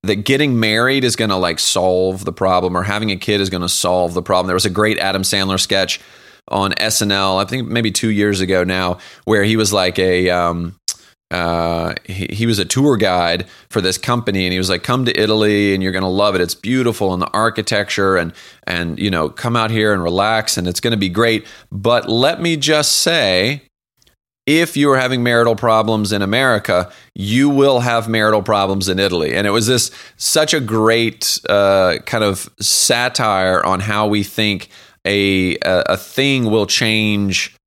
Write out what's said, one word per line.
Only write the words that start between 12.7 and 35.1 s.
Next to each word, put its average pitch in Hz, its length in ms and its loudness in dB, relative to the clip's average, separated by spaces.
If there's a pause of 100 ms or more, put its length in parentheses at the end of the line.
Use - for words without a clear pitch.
guide 90 500 0 (240)
for 107 100 -2
this 92 180 -2
company, 110 480 -2
and 90 60 -2
he 92 60 -2
was 92 100 -2
like, 90 140 -2
"Come 127 220 -2
to 117 120 -2
Italy, 104 580 2
and 95 80 -2
you're 95 100 -2
gonna 95 180 -2
love 101 240 2
it. 90 60 0
It's 85 160 -2
beautiful, 117 560 -2
and 90 100 -2
the - 100 -4
architecture, 101 840 0
and, 85 160 -2 (340)
and, 85 320 -4
you 98 140 0
know, 78 160 0
come 120 260 -4
out 113 160 0
here 107 220 2
and 92 100 0
relax, 104 540 0
and 90 100 -4
it's 90 140 -4
gonna 113 160 0
be 98 120 0
great. 110 380 0 (240)
But 110 380 0
let 131 340 0
me 170 140 0
just 151 400 0
say, 127 680 0 (840)
if 160 320 2
you 147 140 2
are 131 80 4
having 127 240 0
marital 117 320 4
problems 110 560 2
in 104 100 -2
America, 101 680 0 (240)
you 117 340 0
will 139 300 4
have 117 300 0
marital 107 340 2
problems 98 460 0
in 92 100 0
Italy." 87 340 0
And 98 140 0
it 101 40 0
was 113 180 0
this, 127 240 0 (240)
such - 360 0
a 160 60 0
great, 113 800 0 (100)
uh, 98 580 4
kind 110 180 -2
of 98 260 -2 (100)
satire 107 1040 0
on 92 140 0
how 104 300 -2
we 104 160 0
think 104 440 -2 (360)
a, 98 540 2